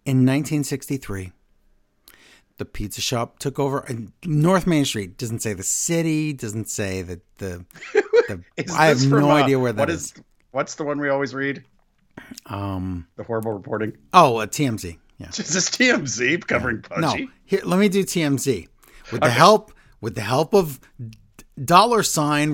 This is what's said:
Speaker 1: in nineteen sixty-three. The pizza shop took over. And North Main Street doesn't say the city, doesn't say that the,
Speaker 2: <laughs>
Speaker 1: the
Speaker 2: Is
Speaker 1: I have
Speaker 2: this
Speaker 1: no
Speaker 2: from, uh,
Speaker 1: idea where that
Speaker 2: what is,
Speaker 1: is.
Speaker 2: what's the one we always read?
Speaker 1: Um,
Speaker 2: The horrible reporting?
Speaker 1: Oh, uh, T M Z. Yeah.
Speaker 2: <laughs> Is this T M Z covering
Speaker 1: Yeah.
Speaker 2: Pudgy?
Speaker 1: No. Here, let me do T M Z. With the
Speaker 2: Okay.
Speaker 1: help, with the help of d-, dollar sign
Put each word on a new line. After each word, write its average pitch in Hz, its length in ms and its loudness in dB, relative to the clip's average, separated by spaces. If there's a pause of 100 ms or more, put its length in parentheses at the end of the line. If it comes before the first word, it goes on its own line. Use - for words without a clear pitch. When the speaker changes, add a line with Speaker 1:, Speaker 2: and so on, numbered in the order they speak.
Speaker 1:
in 131 180 4
nineteen 143 400 0
sixty-three. 107 680 -8 (1300)
The - 80 -10
pizza - 360 -8
shop - 380 -4
took 131 220 -6
over. 139 200 -2
And 117 320 -10 (120)
North 170 420 4
Main 151 180 4
Street 101 340 -6
doesn't 113 220 -6
say 110 120 -4
the 92 100 -8
city, 156 680 -2
doesn't 110 360 -8
say 95 340 -4
that 87 180 -10 (180)
the, 90 260 -10 (140)
Speaker 2:
<laughs> - 160 -10 (340)
Speaker 1:
the 90 140 -8 (140)
Speaker 2:
Is 175 180 -6
Speaker 1:
I 156 120 4
have 147 120 6
Speaker 2:
this 131 80 2
Speaker 1:
no 139 140 4
Speaker 2:
from, 143 100 4
uh, 147 40 6
Speaker 1:
idea 135 260 4
where 123 120 0
that 107 100 -2
Speaker 2:
what - 80 0
is, 160 160 -6
Speaker 1:
is. - 80 -16 (380)
Speaker 2:
what's 143 240 -4
the 165 80 -8
one 143 160 -4
we 143 80 -2
always 139 260 -2
read? 135 280 -6 (840)
Speaker 1:
Um, 95 600 -6 (100)
Speaker 2:
The 110 80 -12
horrible 113 280 -4
reporting? 107 440 -6 (160)
Speaker 1:
Oh, 147 260 8
uh, 107 80 -4
T 147 200 -4
M 110 120 -4
Z. 85 200 -12 (200)
Yeah. - 100 -16
Speaker 2:
<laughs> - 100 -12
Is 175 140 -8
this 180 180 -2
T 254 200 2
M 190 160 0
Z 123 320 -2
covering 117 520 -4
Speaker 1:
Yeah. 90 60 -10 (120)
Speaker 2:
Pudgy? 113 180 -2
Speaker 1:
No. - 40 -16 (140)
Here, - 200 -2
let 175 140 0
me 208 100 6
do 190 160 0
T - 180 -2
M 139 160 0
Z. 117 300 -4 (440)
With - 80 -4
the 151 60 4
Speaker 2:
Okay. 120 100 2
Speaker 1:
help, 208 360 6 (280)
with 107 140 -6
the 107 80 -6
help 131 320 0
of 160 260 2 (180)
d-, - 460 -18 (180)
dollar 196 400 6
sign 151 520 0